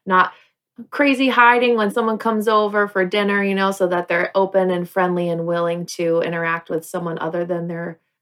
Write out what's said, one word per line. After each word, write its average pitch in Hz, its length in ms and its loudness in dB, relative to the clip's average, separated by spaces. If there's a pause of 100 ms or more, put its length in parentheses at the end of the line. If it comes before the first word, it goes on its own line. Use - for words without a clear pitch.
not 185 260 2 (560)
crazy 269 400 2
hiding 240 480 4
when 208 140 0
someone 226 260 0
comes 220 320 -2
over 208 400 2
for 190 160 0
dinner, 202 400 0
you 196 100 0
know, 196 160 2
so 196 160 0
that 175 220 -2
they're 175 260 0
open 190 360 2
and 175 180 -2
friendly 180 400 0
and 170 180 -2
willing 170 380 -2
to 170 380 0
interact 165 480 -4
with 160 160 -4
someone 170 320 -6
other 170 260 -4
than 170 240 -4
their 170 300 -8 (240)